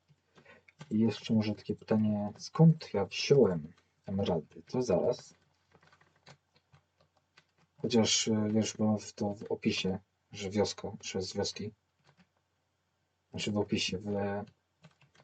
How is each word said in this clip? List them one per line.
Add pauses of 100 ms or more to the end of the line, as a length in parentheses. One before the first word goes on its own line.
(880)
I
jeszcze
może
takie
pytanie,
skąd
ja
wziąłem (320)
emeraldy?
To
zaraz. (2500)
Chociaż,
e,
już
było
w
to
w
opisie, (320)
że
wioska, (100)
że
z
wioski. (1600)
Znaczy
w
opisie,
w... (800)